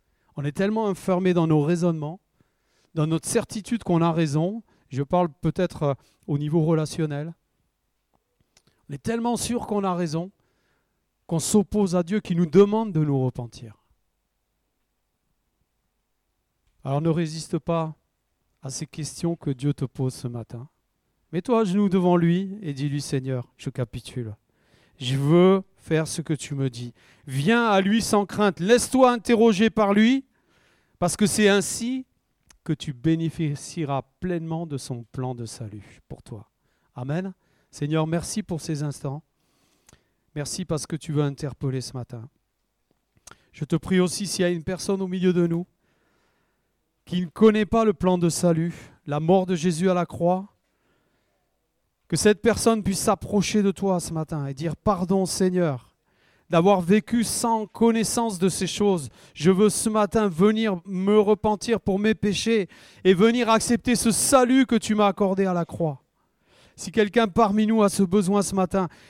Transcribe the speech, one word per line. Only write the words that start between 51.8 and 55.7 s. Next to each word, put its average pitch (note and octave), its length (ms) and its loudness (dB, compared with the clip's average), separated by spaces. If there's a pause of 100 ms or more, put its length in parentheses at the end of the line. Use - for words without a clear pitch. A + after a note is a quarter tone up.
que - 80 -4
cette G#3+ 260 2
personne A3+ 420 2
puisse F#3+ 160 -2
s'approcher G#3 640 0
de G3 80 2
toi F#3 280 -2
ce E3+ 140 -10
matin D#3 320 -6
et C#3 80 -8
dire : « D3+ 240 -6
Pardon, F#3+ 480 0
Seigneur, F3+ 720 -2 (540)